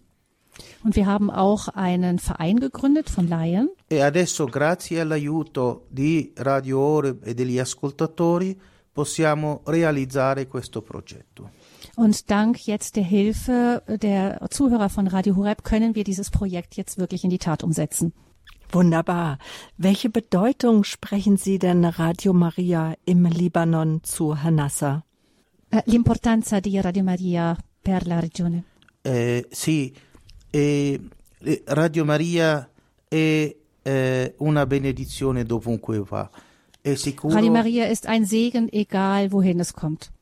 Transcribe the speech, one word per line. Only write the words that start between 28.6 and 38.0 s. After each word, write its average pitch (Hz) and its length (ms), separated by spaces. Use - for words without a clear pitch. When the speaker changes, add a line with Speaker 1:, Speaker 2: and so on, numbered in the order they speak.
Speaker 2:
Eh, 120 460
sì, 147 440
eh, 143 480
Radio 156 380
Maria 156 640
è, 156 480
eh, 131 560
una 147 260
benedizione 135 800
dovunque 113 540
va. 101 300
È 143 140
sicuro 147 400
Speaker 1:
Radio 220 160
Maria 226 360
ist 220 180